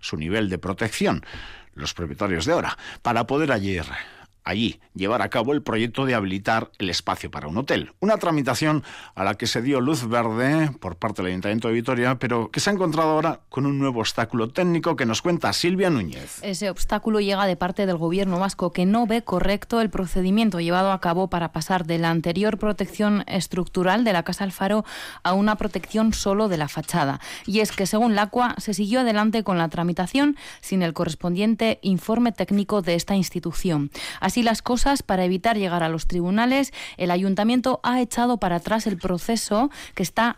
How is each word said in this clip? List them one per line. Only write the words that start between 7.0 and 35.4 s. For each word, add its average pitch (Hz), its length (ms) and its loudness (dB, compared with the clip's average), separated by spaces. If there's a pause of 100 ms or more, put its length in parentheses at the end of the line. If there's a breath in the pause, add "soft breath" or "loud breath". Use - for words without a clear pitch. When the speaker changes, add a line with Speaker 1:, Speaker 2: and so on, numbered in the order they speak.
Speaker 1:
para - 180 -10
un 80 80 -6
hotel. 127 420 -2
Una 208 200 2
tramitación 151 680 0 (320 loud breath)
a 92 80 -4
la 101 100 0
que 113 140 -4
se 113 140 -2
dio 131 180 2
luz 123 260 0
verde 120 640 2 (100)
por 87 160 -8
parte 104 260 -4
del 90 80 -2
Ayuntamiento 101 360 -2
de 113 80 2
Vitoria, 123 440 0
pero 117 320 0
que 147 100 -4
se 202 100 0
ha - 40 2
encontrado 165 340 2
ahora 156 400 0
con - 160 -2
un 143 140 0
nuevo 135 220 0
obstáculo 113 500 -2
técnico 170 440 2
que 127 120 0
nos 113 160 0
cuenta 170 300 0
Silvia 180 360 2
Núñez. 90 540 -2
Speaker 2:
Ese 202 280 -4
obstáculo 208 500 0
llega 196 260 2
de 185 100 2
parte 185 300 -2
del 185 100 2
gobierno 175 420 0
vasco, 190 320 0
que 180 140 0
no 226 220 4
ve 226 180 0
correcto 202 560 0
el 220 100 2
procedimiento 190 680 2
llevado 180 320 2
a 185 80 0
cabo 180 280 2
para 170 220 -2
pasar 175 360 -2
de 165 120 0
la 165 120 2
anterior 175 480 0
protección 208 680 0
estructural 185 800 0
de 226 80 4
la 170 120 2
Casa 185 200 -4
Alfaro 202 400 0 (400 loud breath)
a 175 80 2
una 208 240 2
protección 214 560 0
solo 208 360 0
de 180 100 0
la 147 100 -2
fachada. 147 500 -2 (280 loud breath)
Y 208 140 0
es 214 120 0
que, 196 140 0
según 214 280 2
LACUA, 220 440 2
se 202 160 -4
siguió 208 260 0
adelante 220 420 2
con 185 160 0
la 165 120 2
tramitación 185 640 2 (240 loud breath)
sin 190 220 0
el 165 100 0
correspondiente 180 880 0
informe 220 480 2
técnico 202 520 0
de 170 120 0
esta 170 220 0
institución. 165 720 0 (300 loud breath)
Así 208 240 2
las 226 180 2
cosas, 247 220 2 (220)
para 185 180 2
evitar 185 320 2